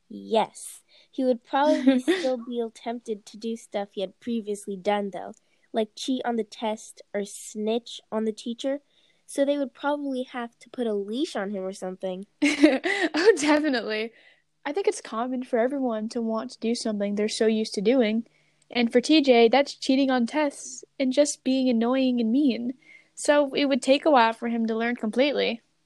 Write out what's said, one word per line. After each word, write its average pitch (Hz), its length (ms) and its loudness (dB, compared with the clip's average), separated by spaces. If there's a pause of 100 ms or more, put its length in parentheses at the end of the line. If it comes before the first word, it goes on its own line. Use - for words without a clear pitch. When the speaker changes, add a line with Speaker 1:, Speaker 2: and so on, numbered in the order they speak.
Speaker 1:
yes. 202 720 -6 (300)
He 269 120 -4
would 254 200 0
probably 269 560 2
Speaker 2:
<laughs> - 20 -2
Speaker 1:
still 302 360 0
be 233 360 -6
tempted 226 520 -10
to - 120 -18
do 226 200 -6
stuff 202 340 -8
he 208 100 -8
had 190 180 -8
previously 208 580 -6
done, 202 340 0
though, 202 220 -10 (400)
like 220 220 0
cheat 254 300 -4
on 240 120 -2
the 220 60 -2
test - 580 -8 (120)
or 202 120 -4
snitch 214 760 -6 (120)
on 220 120 -2
the 220 80 -2
teacher. 269 480 -6 (460)
So 277 200 -2
they 285 120 2
would 269 160 -4
probably 285 500 -4
have 240 360 -10
to - 100 -20
put 240 180 -4
a 214 60 -2
leash 214 420 -4
on 202 160 -4
him 190 120 -6
or 190 100 -8
something. 185 580 -10
Speaker 2:
<laughs> - 40 -20 (800)
Oh, 392 220 6
definitely. 254 760 0 (540)
I 285 60 -4
think 392 160 -4
it's 403 140 0
common 247 420 -4
for 247 160 0
everyone 240 500 -2
to 233 120 -6
want 226 300 -4
to - 80 -18
do 226 140 0
something 208 420 -2
they're 208 120 0
so 220 200 0
used 220 280 0
to 208 60 -2
doing. 226 440 2 (460)
And 240 200 0
for 247 100 4
T 311 200 4
J, 233 280 8
that's 269 260 2
cheating 269 340 2
on 254 160 2
tests - 580 -4 (160)
and 262 140 0
just 294 300 2
being 262 260 2
annoying 247 500 2
and 220 120 0
mean. 240 420 2 (400)
So 294 400 2
it 285 120 0
would 269 160 0
take 277 240 2
a 320 60 4
while 226 220 6
for 233 140 -8
him 233 200 -2
to 220 80 -2
learn 233 200 -2
completely. 226 640 0 (240)